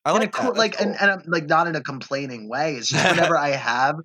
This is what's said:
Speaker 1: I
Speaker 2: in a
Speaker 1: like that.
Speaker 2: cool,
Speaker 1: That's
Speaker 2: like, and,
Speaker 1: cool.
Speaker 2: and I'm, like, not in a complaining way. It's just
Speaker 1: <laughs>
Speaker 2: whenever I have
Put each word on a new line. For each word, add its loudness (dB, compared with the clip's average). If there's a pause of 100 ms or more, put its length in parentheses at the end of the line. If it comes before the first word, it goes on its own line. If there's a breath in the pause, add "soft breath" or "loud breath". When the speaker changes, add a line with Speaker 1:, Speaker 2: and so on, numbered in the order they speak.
Speaker 1:
I 2
Speaker 2:
in 4
a 4
Speaker 1:
like 0
that. -6
Speaker 2:
cool, -2
Speaker 1:
That's 0
Speaker 2:
like, 0
and, -2
Speaker 1:
cool. 4
Speaker 2:
and 2
I'm, -18
like, -2
not 4
in -4
a -4
complaining -8
way. -2
It's -6
just 2
Speaker 1:
<laughs> 4
Speaker 2:
whenever 4
I 2
have 0 (100)